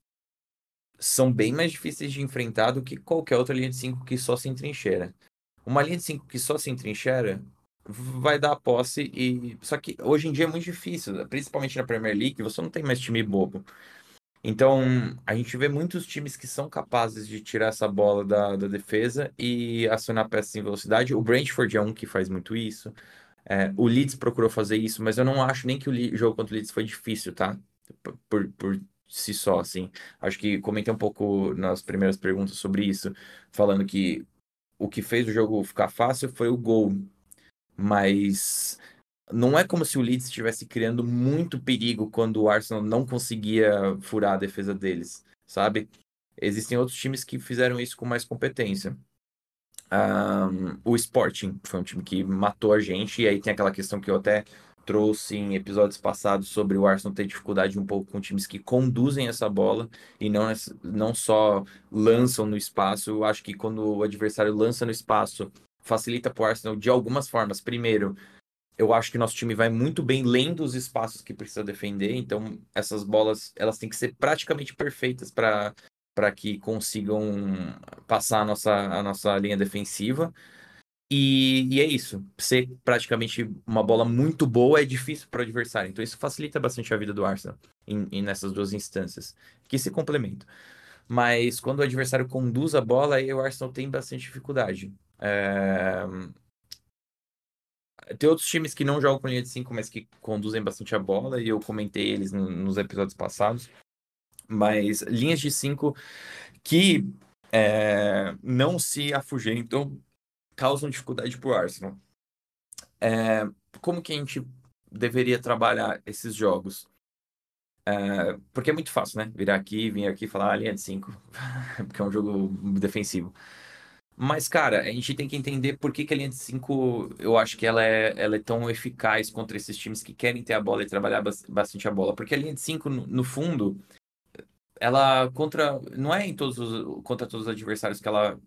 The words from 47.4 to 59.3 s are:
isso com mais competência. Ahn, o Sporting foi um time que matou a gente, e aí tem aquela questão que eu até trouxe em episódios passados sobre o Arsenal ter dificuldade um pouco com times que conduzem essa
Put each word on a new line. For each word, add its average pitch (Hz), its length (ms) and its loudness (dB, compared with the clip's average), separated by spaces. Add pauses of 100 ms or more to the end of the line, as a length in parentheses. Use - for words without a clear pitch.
isso 123 160 -8
com - 80 -10
mais 120 200 -2
competência. 110 720 -4 (920)
Ahn, 98 920 0
o 120 120 4
Sporting 98 680 0
foi 90 160 -4
um - 20 -2
time 90 200 -8
que 92 220 -2
matou 101 480 2
a 107 80 6
gente, 98 420 -2
e 107 60 8
aí 101 120 4
tem 107 120 0
aquela 98 180 2
questão 98 300 -4
que 98 100 -4
eu 95 60 4
até 104 280 2 (400)
trouxe 107 520 2
em 101 180 -2
episódios 98 420 2
passados 98 520 0
sobre 98 280 0
o 98 100 6
Arsenal 98 280 2
ter 101 120 -4
dificuldade 98 520 0
um 98 80 -4
pouco 98 260 -4
com 101 80 -6
times 98 260 -4
que 98 120 -12
conduzem 127 720 2
essa 113 200 -2